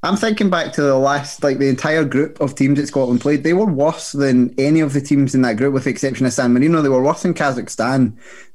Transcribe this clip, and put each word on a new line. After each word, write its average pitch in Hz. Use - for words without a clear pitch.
I'm 180
thinking 208
back 165
to 147
the 139
last, 139
like, 135
the 139
entire 151
group 143
of 139
teams 139
that 143
Scotland 127
played. 143
They 160
were 196
worse 156
than 127
any 147
of 147
the 139
teams 139
in 131
that 117
group, 135
with 131
the 139
exception 127
of 120
San 123
Marino. 156
They 143
were 131
worse 147
than 180
Kazakhstan. 127